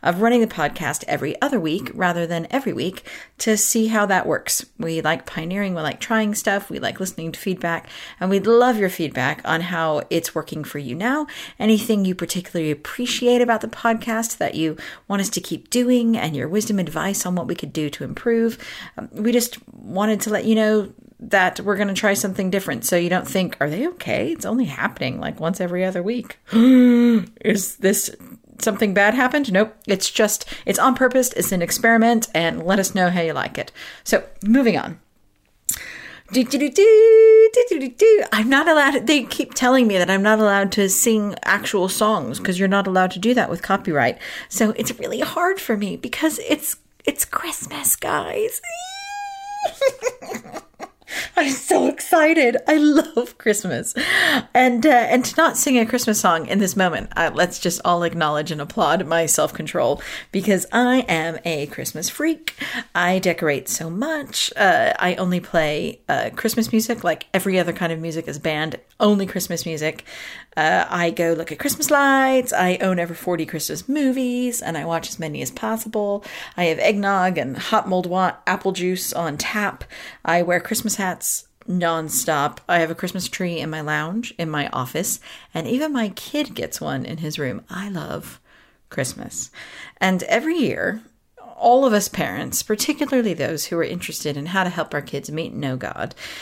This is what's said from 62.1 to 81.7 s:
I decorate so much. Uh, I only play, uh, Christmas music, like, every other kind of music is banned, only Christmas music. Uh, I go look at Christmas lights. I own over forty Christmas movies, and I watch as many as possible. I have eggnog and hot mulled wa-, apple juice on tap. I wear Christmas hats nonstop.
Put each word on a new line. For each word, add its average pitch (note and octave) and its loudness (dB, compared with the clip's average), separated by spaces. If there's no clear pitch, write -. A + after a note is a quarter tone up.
I F3+ 2
decorate E3 -2
so - -6
much. C4+ -4
Uh, E3+ 4
I F3+ 0
only F3+ 0
play, D#3 -2
uh, A#2 -2
Christmas A3+ -2
music, A3+ -2
like, D#3+ -2
every F#3+ 0
other E3+ 0
kind E3 -4
of D#3+ -6
music E3 -6
is C#3+ -10
banned, D#3 -4
only G#3 4
Christmas F3+ -6
music. D#3 -6
Uh, D#3+ 2
I E3+ 0
go E3 0
look E3 -4
at - -10
Christmas C#4+ -2
lights. C4+ 4
I F3+ 2
own F#3 0
over E3+ -4
forty E3 -4
Christmas E3+ -8
movies, B3+ 0
and E3 -6
I D#3+ -6
watch E3 -4
as - -10
many D3 -6
as - -8
possible. G#3+ -4
I F3+ 0
have D#3+ 0
eggnog G3 2
and C3+ -4
hot - 0
mulled F#3 0
wa-, F3+ 0
apple F#3+ -2
juice F3+ -4
on D3+ -4
tap. - -4
I F3 2
wear F3 0
Christmas G#3+ -4
hats - -4
nonstop. D#3+ 0